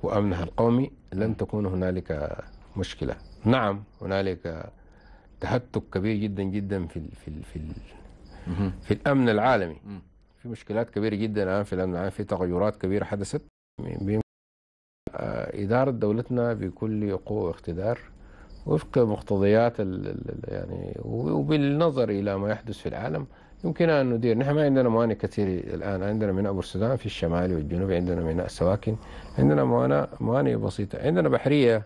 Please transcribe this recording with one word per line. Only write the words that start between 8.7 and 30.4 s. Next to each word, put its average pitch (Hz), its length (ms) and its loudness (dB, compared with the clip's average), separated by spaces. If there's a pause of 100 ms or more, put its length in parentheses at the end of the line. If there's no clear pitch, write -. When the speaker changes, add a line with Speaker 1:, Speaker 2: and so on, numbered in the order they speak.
Speaker 1:
في - 120 0
الأمن 131 360 4
العالمي. 104 460 4 (100)
Speaker 2:
مم. 101 160 -12 (360)
Speaker 1:
في 120 120 -14
مشكلات 113 400 -4
كبيرة 104 260 0
جدًا 104 280 0
الآن 95 200 2
في 101 100 -6
الأمن 92 180 0
العالمي، 90 200 -2
في - 120 -8
تغيرات 92 520 0
كبيرة 95 280 -2
حدثت. 101 380 -4 (600)
بيم-، 104 200 0 (920)
آه، - 480 -6
إدارة 127 280 2
دولتنا 117 600 0
بكل 104 640 -2
قوة 104 260 -4
واقتدار 87 560 -4 (680)
وفق 151 320 0
مقتضيات 107 840 4
ال-، 95 280 -4
ال-، - 220 -8
ال-، - 240 -8
يعني 50 480 -8
و-، 117 280 -4
وبالنظر 143 800 2
إلى 101 280 0
ما 101 120 -2
يحدث 107 280 -4
في - 120 -8
العالم 139 380 -4 (360)
يمكن 170 260 2
أن 139 200 4
ندير. 117 280 4
نحن 135 140 2
ما 151 140 4
عندنا 135 240 6
موانئ 113 260 4
كثير 104 320 -2
الآن، 92 560 -2
عندنا 104 280 0
ميناء 98 200 0
بور 92 120 -2
السودان 113 320 0
في - 100 -6
الشمال 87 480 0
والجنوب، 85 380 0
عندنا 87 300 2
ميناء 82 240 0
السواكن، 104 500 0 (420)
عندنا 139 260 6
موانئ، 131 420 4 (140)
موانئ 123 360 2